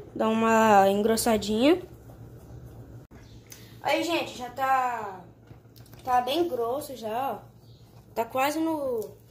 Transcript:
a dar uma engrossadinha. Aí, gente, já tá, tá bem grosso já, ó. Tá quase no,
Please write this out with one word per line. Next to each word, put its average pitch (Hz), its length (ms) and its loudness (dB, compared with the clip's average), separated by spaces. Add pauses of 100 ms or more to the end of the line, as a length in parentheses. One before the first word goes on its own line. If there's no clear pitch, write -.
(140)
a - 40 -10
dar 220 120 0
uma 220 600 6
engrossadinha. 220 920 2 (2000)
Aí, 311 220 0
gente, 330 340 -4
já 240 120 -10
tá, 240 720 -2 (800)
tá 247 180 2
bem 294 280 0
grosso 254 480 -4
já, 226 360 -4
ó. - 200 -14 (600)
Tá 226 120 -2
quase 277 340 0
no, 277 500 -2 (220)